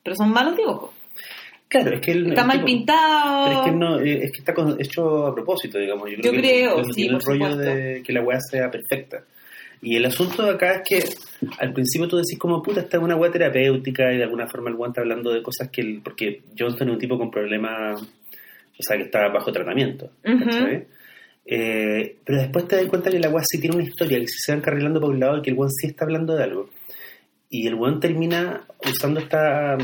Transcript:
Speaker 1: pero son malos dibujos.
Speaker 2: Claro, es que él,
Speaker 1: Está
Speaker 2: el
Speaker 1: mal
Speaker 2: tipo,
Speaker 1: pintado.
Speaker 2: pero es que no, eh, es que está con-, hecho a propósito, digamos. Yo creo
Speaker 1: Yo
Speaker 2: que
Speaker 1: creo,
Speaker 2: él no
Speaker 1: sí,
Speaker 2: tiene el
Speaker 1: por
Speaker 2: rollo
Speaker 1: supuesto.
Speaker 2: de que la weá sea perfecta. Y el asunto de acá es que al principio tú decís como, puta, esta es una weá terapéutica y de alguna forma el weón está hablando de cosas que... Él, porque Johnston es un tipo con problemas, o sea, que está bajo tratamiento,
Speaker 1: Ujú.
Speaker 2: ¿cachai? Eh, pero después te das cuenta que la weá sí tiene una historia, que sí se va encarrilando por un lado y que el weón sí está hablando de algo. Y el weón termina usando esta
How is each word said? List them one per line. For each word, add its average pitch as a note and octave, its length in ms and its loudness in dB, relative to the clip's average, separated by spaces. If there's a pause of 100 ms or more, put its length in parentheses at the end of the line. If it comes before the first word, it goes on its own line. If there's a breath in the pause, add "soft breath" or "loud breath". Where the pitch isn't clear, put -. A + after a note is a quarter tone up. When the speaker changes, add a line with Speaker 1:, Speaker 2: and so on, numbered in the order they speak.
Speaker 1:
pero F#3+ 140 -6
son G#3 160 4
malos C4 240 2
dibujos. - 360 -2 (760 loud breath)
Speaker 2:
Claro, D#3+ 280 2
es B2+ 40 -6
que - 140 0
él, E3+ 140 2
Speaker 1:
Está E3+ 160 4
Speaker 2:
el B3 40 4
Speaker 1:
mal C4+ 120 4
Speaker 2:
tipo, - 80 0
Speaker 1:
pintado. D4 840 4
Speaker 2:
pero C4+ 100 2
es C4 60 2
que E3 120 4
no, E3 220 2
eh, C#3+ 240 0
es C3+ 80 -6
que - 80 -14
está - 140 -2
con-, D#3 260 2
hecho D3+ 480 0
a C3+ 80 -2
propósito, A2+ 420 -4
digamos. G2+ 320 -2
Yo G#2 100 -8
creo - 40 -6
Speaker 1:
Yo A#3+ 80 4
Speaker 2:
que B3 80 2
Speaker 1:
creo, B3+ 380 4
Speaker 2:
él B2 100 2
no B2 60 -6
Speaker 1:
sí, G#3+ 80 -2
Speaker 2:
tiene B2+ 160 2
el - 40 0
Speaker 1:
por - 60 -2
Speaker 2:
rollo C#3+ 240 2
Speaker 1:
supuesto. C#3+ 240 0
Speaker 2:
de C3 300 -4
que B2+ 80 -4
la B2 80 2
weá B2 180 2
sea B2+ 320 -2
perfecta. - 520 -8 (580 loud breath)
Y A#2 160 -2
el B2 80 4
asunto F3+ 380 0
de G#3 80 4
acá F3+ 240 2
es F#3+ 120 -6
que - 600 -2 (120)
al B2+ 140 -2
principio D3 340 0
tú F3 80 0
decís E3+ 240 0
como, E3+ 240 0
puta, G3+ 160 0
esta F3 160 -2
es E3+ 80 2
una E3+ 140 2
weá E3+ 120 4
terapéutica C3 840 2
y B2+ 60 0
de B2 40 2
alguna A#2 240 -4
forma A#2+ 220 -8
el A#2 80 -4
weón A#2+ 140 -6
está A#2+ 100 -4
hablando A#2+ 320 -2
de A#2 100 0
cosas B2 260 -8
que... - 120 -4
Él, G#2+ 200 -4
porque - 420 -6 (140)
Johnston B2 300 -2
es A#2+ 60 0
un A2 60 -2
tipo B2 180 -2
con A#2 120 -4
problemas, G#2+ 720 -4
o G#2+ 60 -14 (800 loud breath)
sea, G#2+ 80 2
que F#2+ 80 -2
está G#2 240 2
bajo G2+ 240 0
tratamiento, F#2 600 -2 (140)
Speaker 1:
Ujú. A#3+ 200 4
Speaker 2:
¿cachai? A#3 420 0 (560 loud breath)
Eh, A2 800 -2
pero C#3 160 0
después C3+ 280 0
te - 80 2
das F#3 100 4
cuenta F3+ 240 0
que F#3 100 2
la D#3+ 100 2
weá D#3 200 0
sí D#3+ 100 -2
tiene E3 180 0
una E3+ 60 2
historia, D3 360 0
que A#2+ 80 -2
sí - 180 -10
se D3+ 60 -2
va D3 80 0
encarrilando D3 420 0
por D3 80 0
un C3+ 100 0
lado C#3 200 2
y - 20 -6
que C#3+ 80 -4
el B2+ 80 0
weón C#3 140 0
sí C3+ 160 -4
está D3 180 -4
hablando D#3+ 300 0
de C#3+ 80 2
algo. G2 260 -4 (800 loud breath)
Y A2+ 180 -4
el A2+ 60 0
weón B2+ 260 0
termina E3+ 640 -2 (260)
usando D3 320 -2
esta D3 640 2